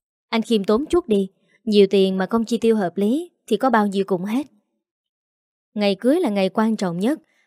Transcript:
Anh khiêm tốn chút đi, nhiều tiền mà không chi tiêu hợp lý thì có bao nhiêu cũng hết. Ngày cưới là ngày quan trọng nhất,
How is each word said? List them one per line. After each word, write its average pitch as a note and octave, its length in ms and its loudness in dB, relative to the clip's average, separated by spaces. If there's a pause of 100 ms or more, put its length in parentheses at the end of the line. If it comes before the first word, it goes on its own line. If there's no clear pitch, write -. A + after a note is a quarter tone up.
(280)
Anh A3+ 140 -2
khiêm G#3+ 220 0
tốn G#3 220 0
chút E4+ 220 -2
đi, G3+ 220 0 (340)
nhiều G#3 260 6
tiền F#3+ 280 2
mà F#3 80 -2
không A#3 180 -2
chi A3 140 -4
tiêu A3+ 180 2
hợp F#3+ 200 -4
lý B3+ 340 -2 (160)
thì A3 100 0
có C4 140 -2
bao G#3+ 160 2
nhiêu G3 200 -2
cũng F#3 180 -2
hết. A#3 220 -4 (1300)
Ngày G3+ 200 0
cưới C4 260 0
là E4 80 0
ngày G3 200 0
quan A3 280 0
trọng F3 220 -4
nhất, A#3 220 -2 (260)